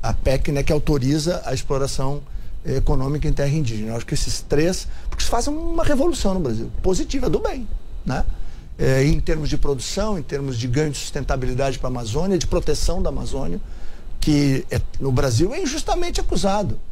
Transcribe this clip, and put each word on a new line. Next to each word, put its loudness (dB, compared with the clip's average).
a 0
pec, 2
né, 0
que 4
autoriza 2
a -2
exploração 0
econômica 2
em 4
terra 2
indígena. -2
Eu -4
acho -6
que -4
esses 0
três, 0
porque -2
isso 4
faz 2
uma 0
revolução 4
no 0
Brasil, -2
positiva, 2
do 2
bem, -2
né? 0
É, 4
em 4
termos 0
de 2
produção, 0
em -6
termos -4
de -4
ganho 0
de -6
sustentabilidade -2
pra -2
Amazônia, 0
de -2
proteção 2
da 2
Amazônia, -2
que 2
é, 0
no 0
Brasil 2
é -4
injustamente 0
acusado. 2